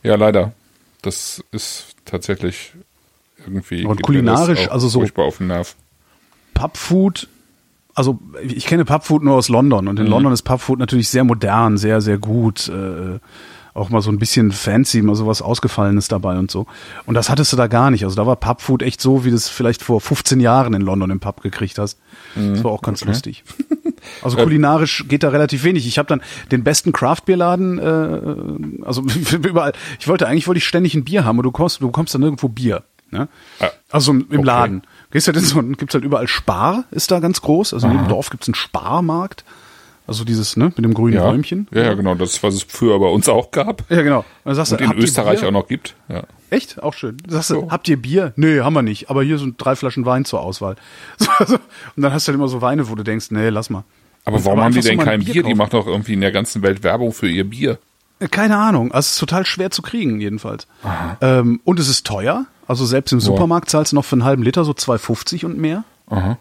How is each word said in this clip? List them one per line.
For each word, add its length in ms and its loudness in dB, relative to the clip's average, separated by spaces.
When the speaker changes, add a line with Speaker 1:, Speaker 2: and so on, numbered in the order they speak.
Speaker 1:
Ja, 100 2
leider. 400 4
Das 500 -10
ist 440 -12
tatsächlich 680 -6
irgendwie 440 -8
Speaker 2:
Und 200 -2
Speaker 1:
geht 60 0
mir 140 4
das 180 4
Speaker 2:
kulinarisch, 260 2
Speaker 1:
auch 60 -6
Speaker 2:
also 160 2
so 100 2
Speaker 1:
furchtbar 260 0
auf 140 -2
den 80 -2
Nerv. 280 -4
Speaker 2:
Pubfood, 760 0
also 240 0
ich 240 -8
kenne 200 2
Pubfood 380 0
nur 120 4
aus 140 2
London 380 4
und 120 -2
in 60 2
Speaker 1:
Mhm. 60 4
Speaker 2:
London 220 4
ist 100 -2
Pubfood 360 -2
natürlich 300 0
sehr 140 2
modern, 540 2
sehr, 240 2
sehr 160 2
gut, 520 0
äh, 500 -6
auch 140 -4
mal 120 2
so 100 0
ein 80 0
bisschen 320 2
fancy, 500 0
mal 140 4
sowas 260 -2
Ausgefallenes 680 0
dabei 300 -2
und 140 -2
so. 160 -6
Und 80 -2
das 160 0
hattest 220 2
du 40 0
da 80 4
gar 240 4
nicht. 140 2
Also 120 -4
da 120 0
war 80 2
Pubfood 480 -2
echt 180 -4
so, 240 2
wie 60 4
du 40 4
es 140 -2
vielleicht 320 -2
vor 180 2
fünfzehn 400 0
Jahren 360 4
in 60 0
London 280 0
im 100 -2
Pub 220 -8
gekriegt 380 -6
hast. 200 -6
Speaker 1:
Mhm. 200 0
Speaker 2:
Das 80 0
war 80 0
auch 100 -4
ganz 200 -4
Speaker 1:
Okay. 100 -2
Speaker 2:
lustig. 360 -4
Speaker 1:
<laughs> 60 -20
Speaker 2:
Also 160 -2
Speaker 1:
Äh, 60 4
Speaker 2:
kulinarisch 640 2
geht 160 2
da 60 2
relativ 340 0
wenig. 240 2
Ich 100 -2
habe 100 -2
dann 140 0
den 140 2
besten 260 2
Craft-Bier-Laden, 880 0
äh, 1040 -4
also 160 -4
<laughs> 300 -2
überall. 400 2
Ich 120 -6
wollte, 180 2
eigentlich 180 0
wollte 120 2
ich 80 0
ständig 280 2
ein 120 0
Bier 180 0
haben 140 2
und 80 2
du 60 2
kommst, 280 -2
du 80 -2
bekommst 260 -2
dann 60 0
nirgendwo 300 0
Bier. 340 -2
Ne? 180 -4
Speaker 1:
Ah. 80 0
Speaker 2:
Also 200 2
im, 180 4
im 100 2
Speaker 1:
Okay. 80 2
Speaker 2:
Laden. 340 2
Gehst 160 2
halt 100 2
in 60 2
so 140 2
einen, 200 0
gibt's 160 -6
halt 100 0
überall 240 -2
Spar, 640 -2
ist 200 -4
da 100 2
ganz 200 0
groß. 320 0
Also 140 0
in 60 4
jedem 120 2
Speaker 1:
Aha. 40 0
Speaker 2:
Dorf 200 0
gibt's 200 -8
einen 60 -2
Sparmarkt. 880 -4
Also 200 -6
dieses, 320 -2
ne, 80 4
mit 180 0
dem 100 4
grünen 220 2
Speaker 1:
Ja. 140 2
Speaker 2:
Räumchen. 420 -2
Speaker 1:
Ja, 120 2
ja, 100 2
genau, 220 0
das, 280 -4
was 120 0
es 80 -4
früher 360 0
bei 80 4
uns 220 2
auch 220 2
gab. 380 -4
Speaker 2:
Ja, 120 4
genau. 180 2
Und 60 -6
dann 120 -2
sagst 180 0
du, 20 2
Speaker 1:
Und 60 -4
in 80 2
Speaker 2:
"Habt 100 0
ihr 60 4
Speaker 1:
Österreich 340 2
Speaker 2:
Bier?" 80 -2
Speaker 1:
auch 60 0
noch 160 0
gibt. 260 -8
Ja. 140 -8
Speaker 2:
Echt? 340 -4
Auch 100 -4
schön. 320 -10
Sagst 260 -4
du, 100 0
Speaker 1:
So. 100 -8
Speaker 2:
"Habt 160 -6
ihr 140 0
Bier?" 340 -2
"Nee, 240 4
haben 140 2
wir 80 2
nicht. 280 -4
Aber 140 2
hier 160 0
sind 180 -6
drei 200 0
Flaschen 280 -4
Wein 200 0
zur 160 -4
Auswahl." 340 -6
<laughs> 200 -20
So, 120 -2
so. 80 2
Und 480 -10
dann 80 2
hast 160 -2
du 40 0
halt 60 0
immer 120 0
so 120 -4
Weine, 280 0
wo 60 -6
du 80 -8
denkst, 280 -6
"Nee, 180 0
lass 200 -2
mal." 160 -8
Speaker 1:
Aber 120 0
Speaker 2:
Und 80 0
Speaker 1:
warum 160 4
haben 120 4
die 60 4
Speaker 2:
einfach 40 0
so 60 4
Speaker 1:
denn 80 4
Speaker 2:
mal 60 2
ein 60 4
Speaker 1:
kein 160 2
Speaker 2:
Bier 80 -4
Speaker 1:
Bier? 100 2
Die 60 0
Speaker 2:
kaufen. 80 2
Speaker 1:
machen 140 2
doch 160 0
irgendwie 260 -2
in 80 0
der 100 2
ganzen 300 -4
Welt 220 2
Werbung 300 0
für 160 -2
ihr 200 0
Bier. 280 -4
Speaker 2:
Äh, 100 -4
keine 280 2
Ahnung. 360 2
Also 140 2
es 60 -2
ist 60 -4
total 260 -2
schwer 260 -4
zu 100 -6
kriegen, 400 -2
jedenfalls. 460 -8
Speaker 1:
Aha. 380 -6
Speaker 2:
Ähm, 440 4
und 140 4
es 100 0
ist 180 -2
teuer. 380 -2
Also 180 -2
selbst 260 0
im 80 4
Speaker 1:
Boah. 60 0
Speaker 2:
Supermarkt 440 2
zahlst 220 2
du 60 0
noch 80 0
für 100 -4
einen 80 4
halben 200 2
Liter 220 2
so 80 -2
zwei 240 -2
fünfzig 460 -6
und 140 -6
mehr. 260 -2
Speaker 1:
Aha. 340 -2